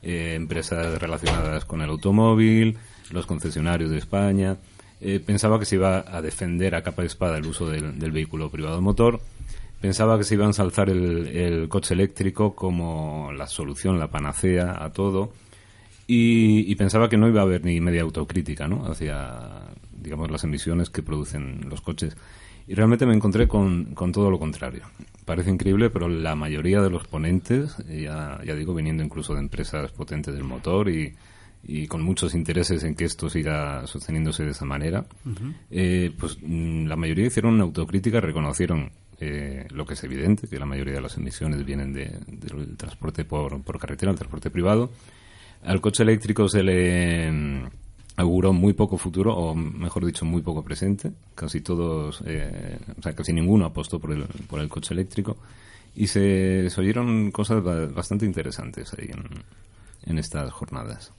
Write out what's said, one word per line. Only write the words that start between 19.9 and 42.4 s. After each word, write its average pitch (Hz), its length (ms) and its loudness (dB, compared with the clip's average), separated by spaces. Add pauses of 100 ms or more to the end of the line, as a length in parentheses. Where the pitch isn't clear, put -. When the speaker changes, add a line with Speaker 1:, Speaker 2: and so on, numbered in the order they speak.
Speaker 1:
digamos, 78 320 -6
las 76 120 -6
emisiones 82 460 0
que 80 140 -6
producen 71 680 -6
los 76 120 -10
coches. 82 340 -4 (520)
Y 92 60 -8
realmente 110 320 4
me 120 80 6
encontré 107 340 4
con, 92 460 2
con 90 180 -2
todo 98 200 4
lo 90 80 2
contrario. 64 440 -6 (420)
Parece 85 260 0
increíble, 98 380 4
pero 87 200 -2
la 80 260 0
mayoría 76 460 2
de 98 80 6
los 90 180 -4
ponentes, 92 680 0 (120)
ya, 76 560 -8
ya 76 120 -6
digo, 78 180 -4
viniendo 78 300 -2
incluso 76 320 -6
de 71 60 -2
empresas 73 500 -6
potentes 73 420 -6
del 69 100 -6
motor 82 460 0
y, 80 240 -2 (500)
y 76 240 -6
con 80 140 -4
muchos 87 320 0
intereses 82 500 0
en 78 120 -2
que 82 100 -2
esto 80 240 -4
siga 76 580 -2
sosteniéndose - 560 -4
de 73 80 -2
esa 69 140 -8
manera, 73 400 -4 (200)
Speaker 2:
Ujú. 117 280 -8 (180)
Speaker 1:
eh, 90 460 2
pues, 78 240 -6
mm, 80 460 -2
la 78 80 -2
mayoría 80 320 0
hicieron 113 280 2
una 107 80 6
autocrítica, 95 580 0
reconocieron, 78 680 0 (280)
eh, 71 520 -6
lo 71 140 -8
que - 100 -8
es - 80 -12
evidente, 78 440 0
que 73 120 -8
la 69 60 -6
mayoría 67 300 -6
de 67 60 -4
las - 160 -8
emisiones 73 480 -4
vienen 69 260 -6
de, 73 260 -8 (100)
del - 500 -12